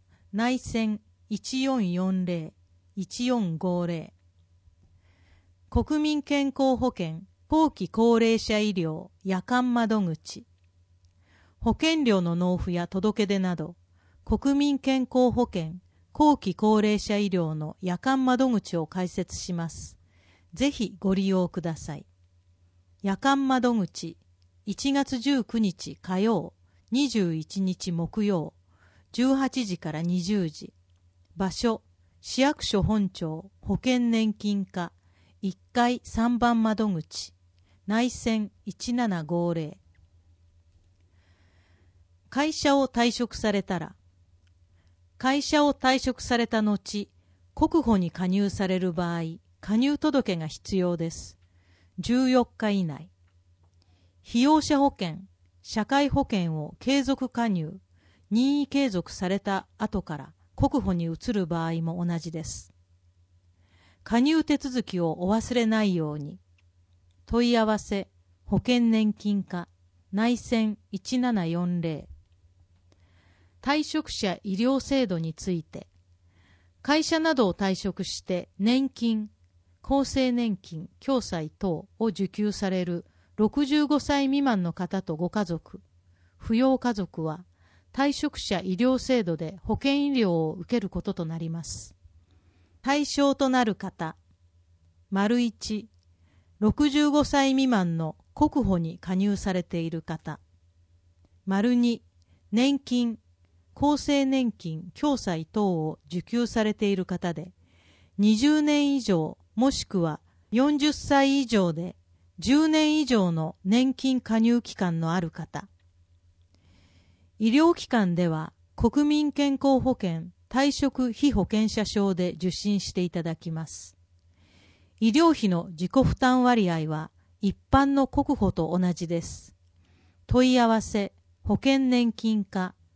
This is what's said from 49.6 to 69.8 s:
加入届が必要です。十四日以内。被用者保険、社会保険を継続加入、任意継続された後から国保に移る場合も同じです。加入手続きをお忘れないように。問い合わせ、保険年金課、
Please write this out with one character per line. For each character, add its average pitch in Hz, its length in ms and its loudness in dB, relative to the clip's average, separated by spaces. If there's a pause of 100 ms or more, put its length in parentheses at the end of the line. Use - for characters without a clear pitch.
加 208 160 0
入 285 200 2
届 262 380 0
が 160 120 -6
必 - 280 -8
要 180 220 0
で 165 140 -4
す。 - 260 -16 (640)
十 254 300 2
四 247 160 4
日 - 260 -4
以 196 120 0
内。 156 260 -8 (1120)
被 240 200 -2
用 302 180 6
者 294 200 2
保 277 180 4
険、 170 220 -6 (420)
社 - 240 -4
会 277 240 2
保 277 200 0
険 170 260 -2
を 151 240 -10
継 277 240 0
続 262 260 -2
加 233 180 -2
入、 180 320 -4 (500)
任 269 320 2
意 277 60 -4
継 277 220 0
続 180 220 -6
さ 180 180 -4
れ 196 100 -2
た 196 280 -4 (100)
後 214 240 -4
か 151 160 -10
ら 143 160 -16 (240)
国 185 240 2
保 190 120 -2
に 170 120 -2
移 165 260 -6
る 196 160 -2
場 165 180 -4
合 165 160 -4
も 170 240 -4
同 170 120 -2
じ 165 160 -10
で 160 100 -8
す。 - 300 -14 (1300)
加 233 180 2
入 302 220 4
手 285 140 0
続 254 260 -4
き 180 160 -6
を 170 240 -2
お 185 80 2
忘 226 220 0
れ 233 120 2
な 220 180 2
い 196 100 2
よ 156 200 -2
う 151 40 -8
に。 151 220 -12 (880)
問 240 260 2
い 233 60 4
合 220 80 4
わ 214 120 2
せ、 196 320 -6 (360)
保 202 120 0
険 240 280 2
年 220 280 2
金 202 300 -2
課、 175 240 -10 (440)